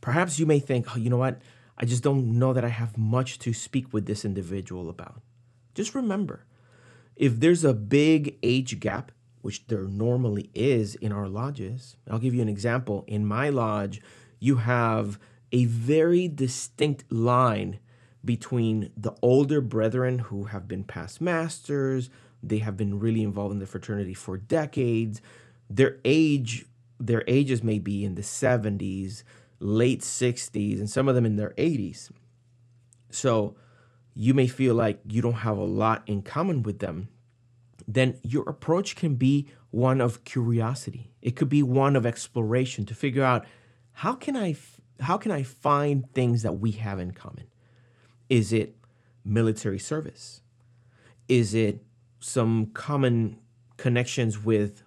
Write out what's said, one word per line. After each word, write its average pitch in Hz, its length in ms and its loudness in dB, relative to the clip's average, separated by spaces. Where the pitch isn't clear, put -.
Perhaps 156 360 0
you 160 80 2
may 151 140 6
think, 123 340 -2
"Oh, 123 60 -4
you 117 100 0
know 123 80 4
what? 127 240 0
I 117 60 -2
just 120 180 0
don't 131 340 2
know 131 160 4
that 123 100 2
I 120 60 0
have 113 260 -6
much 117 440 0
to 117 140 -4
speak - 380 -6
with 107 140 -2
this 104 180 -6
individual 92 640 -6
about." 87 360 -16
Just 208 220 -6
remember, 208 500 -4
if 120 240 2
there's 160 240 4
a 139 100 6
big 143 680 4
age 123 360 0
gap, 101 320 -4
which - 240 -10
there 101 200 -4
normally 107 680 0
is 113 400 2
in - 180 -4
our 101 160 -4
lodges, 117 680 -8
I'll 113 120 -2
give 123 160 0
you 123 80 2
an 107 60 0
example. 107 580 -2
In 104 180 -2
my 117 240 0
lodge, 104 500 -2
you 131 180 2
have 110 600 0
a 123 140 4
very 156 640 2
distinct 139 840 -2
line 113 680 2
between 113 720 -2
the 107 280 -6
older 143 380 4
brethren 123 580 0
who 101 240 -8
have 101 240 -10
been 92 160 -8
past 87 360 -12
masters, 143 920 -2
they 107 160 -2
have 107 180 -4
been 101 220 -2
really 113 240 2
involved 101 280 -2
in 104 60 -4
the 98 80 -6
fraternity 98 480 -6
for 95 240 -10
decades. 117 840 -2
Their 127 380 2
age, 139 640 2
their 117 280 0
ages 131 360 2
may 110 160 0
be 98 260 -4
in 98 80 -4
the 85 80 -8
seventies, 101 1000 -2
late 113 420 2
sixties, 107 760 -2
and 104 100 -4
some 135 180 0
of 131 80 4
them 120 100 4
in 107 100 2
their 104 220 -4
eighties. 135 540 -2
So 110 460 0
you 117 200 2
may 131 140 4
feel 127 280 2
like 113 320 2
you 110 140 0
don't 120 120 2
have 110 240 -2
a 98 60 -2
lot 104 440 0
in 101 140 -4
common 151 420 -2
with 104 160 -4
them. 92 300 -8
Then 127 360 0
your 131 260 -2
approach 170 460 -2
can 151 200 -2
be 139 320 2
one 131 320 2
of 107 220 0
curiosity. 120 960 -4
It 123 140 -4
could 143 140 -2
be 147 140 4
one 135 320 4
of 120 100 2
exploration 117 800 -2
to 113 100 -10
figure 135 280 0
out, 123 220 4
"How 202 220 -2
can 269 220 -6
I 202 160 -2
f-, - 300 -10
how 151 180 0
can 208 140 -2
I 147 120 -2
find 143 720 0
things 120 300 2
that 95 160 -2
we 110 120 0
have 101 280 -6
in 90 120 -6
common?" - 340 -16
Is 110 240 4
it 110 220 0
military 107 560 0
service? - 640 -10
Is 117 260 4
it 110 300 0
some 113 480 0
common 120 720 0
connections 120 640 0
with 104 440 0